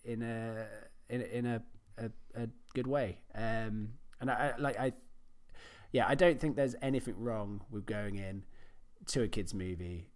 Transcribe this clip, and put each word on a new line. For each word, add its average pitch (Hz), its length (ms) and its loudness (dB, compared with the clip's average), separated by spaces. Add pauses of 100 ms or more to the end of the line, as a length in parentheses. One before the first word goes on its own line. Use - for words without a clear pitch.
in 117 180 -2
a, 113 440 -2 (420)
in, 123 140 0
in 120 240 0
a, 117 160 2 (360)
a, 113 120 -2 (240)
a 117 140 -2 (260)
good 127 120 2
way. 131 320 2 (160)
Um, 110 560 0 (300)
and 127 100 0
I, 123 260 4
I, 135 40 -2
like, 139 180 2
I, 127 140 4 (1000)
yeah, 117 160 8
I 139 60 6
don't 170 260 8
think 151 160 2
there's 135 260 4
anything 131 360 2
wrong 104 520 -2
with 104 160 -4
going 104 300 0
in 98 280 -4 (640)
to 131 140 4
a 104 60 4
kids' 95 260 0
movie 90 600 -2